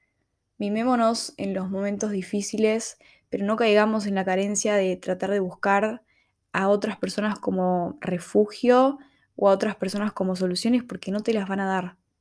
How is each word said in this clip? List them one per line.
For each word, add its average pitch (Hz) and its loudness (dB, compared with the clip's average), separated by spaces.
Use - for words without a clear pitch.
mimémonos 226 0
en 196 -4
los 190 -4
momentos 202 -4
difíciles, 214 -2
pero 196 -4
no 220 0
caigamos 214 4
en 202 -2
la 190 0
carencia 202 0
de 185 2
tratar 185 -4
de 202 2
buscar 202 0
a 190 2
otras 208 2
personas 202 -4
como 180 -2
refugio 240 2
o 202 2
a 196 6
otras 202 0
personas 202 -4
como 185 -2
soluciones, 185 0
porque 190 -8
no 208 -2
te 220 -2
las 196 -2
van 196 -2
a 196 -2
dar. 185 -4